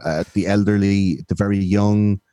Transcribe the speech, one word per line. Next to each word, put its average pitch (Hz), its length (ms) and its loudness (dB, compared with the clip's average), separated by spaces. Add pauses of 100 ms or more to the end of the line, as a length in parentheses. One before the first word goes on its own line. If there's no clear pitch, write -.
uh, 80 280 -2
the 92 140 -2
elderly, 98 840 0
the 90 60 -2
very 101 240 -2
young. 101 640 0 (120)